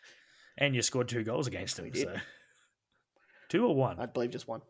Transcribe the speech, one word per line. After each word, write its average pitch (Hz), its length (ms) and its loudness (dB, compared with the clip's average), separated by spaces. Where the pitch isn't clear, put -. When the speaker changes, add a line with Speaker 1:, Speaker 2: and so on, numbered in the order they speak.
Speaker 1:
And 135 160 4
you 117 80 2
scored 120 260 0
two 120 140 -2
goals 127 240 0
against 95 300 -4
them. 85 100 -8
Speaker 2:
We - 60 -10
did. 143 160 0
Speaker 1:
So. 185 80 -6
Two 220 180 4
or 170 80 4
one? 123 260 2
Speaker 2:
I 120 60 -4
believe 123 240 -2
just 120 180 -8
one. 110 220 -8